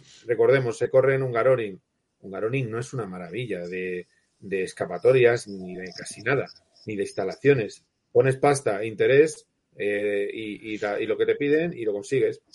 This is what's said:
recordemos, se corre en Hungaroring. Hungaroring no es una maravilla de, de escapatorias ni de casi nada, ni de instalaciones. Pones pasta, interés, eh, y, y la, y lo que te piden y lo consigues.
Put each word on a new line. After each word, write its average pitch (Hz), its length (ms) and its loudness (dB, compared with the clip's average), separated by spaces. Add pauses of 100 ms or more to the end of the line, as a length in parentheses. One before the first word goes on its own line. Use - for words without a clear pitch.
(280)
recordemos, 120 500 4
se - 120 -2
corre 131 260 4
en 135 80 0
Hungaroring. 117 580 0 (400)
Hungaroring 110 500 -4
no 113 80 -4
es 120 140 -10
una 117 120 -6
maravilla 92 600 -8
de, 90 400 -8 (320)
de 95 240 -4
escapatorias 117 840 2
ni 92 280 -12
de 92 220 -12
casi - 240 -16
nada, 120 240 -2 (400)
ni 110 100 -10
de 98 80 -4
instalaciones. 104 800 -2 (280)
Pones 131 260 2
pasta, 127 480 0
interés, 127 640 4 (300)
eh, 101 560 -2
y, 110 400 -10
y 104 40 -6
la, 104 240 -4
y 113 40 -4
lo 107 120 -2
que 110 80 2
te 110 100 0
piden 156 380 0
y 120 100 -10
lo 104 100 -2
consigues. 110 480 -2 (140)